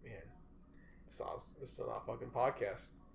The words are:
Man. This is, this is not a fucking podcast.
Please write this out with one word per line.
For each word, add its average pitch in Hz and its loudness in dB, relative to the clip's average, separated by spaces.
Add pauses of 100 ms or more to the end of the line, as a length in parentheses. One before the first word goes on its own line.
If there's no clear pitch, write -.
Man. 127 -10 (920)
This - -6
is, - -4
this 123 -6
is - -8
not 117 0
a - -4
fucking 117 0
podcast. 120 6 (280)